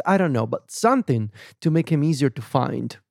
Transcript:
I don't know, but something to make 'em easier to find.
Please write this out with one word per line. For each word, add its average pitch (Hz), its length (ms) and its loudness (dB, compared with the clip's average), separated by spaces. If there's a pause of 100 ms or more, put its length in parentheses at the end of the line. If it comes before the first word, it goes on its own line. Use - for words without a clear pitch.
I 190 140 4
don't 175 120 2
know, 113 140 0
but - 240 -8
something 156 640 0 (300)
to 165 100 0
make 160 200 0
'em 147 120 2
easier 143 260 2
to 113 140 -10
find. 123 520 -4 (160)